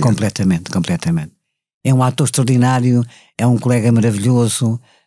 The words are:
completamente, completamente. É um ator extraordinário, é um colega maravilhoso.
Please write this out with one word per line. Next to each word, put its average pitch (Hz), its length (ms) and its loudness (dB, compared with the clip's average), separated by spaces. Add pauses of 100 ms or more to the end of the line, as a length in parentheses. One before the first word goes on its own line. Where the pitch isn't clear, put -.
completamente, 95 640 -2
completamente. 82 600 -4 (520)
É 131 100 2
um 127 80 2
ator 127 240 0
extraordinário, 123 760 2 (340)
é 117 80 0
um 123 100 4
colega 120 340 0
maravilhoso. 117 880 0 (280)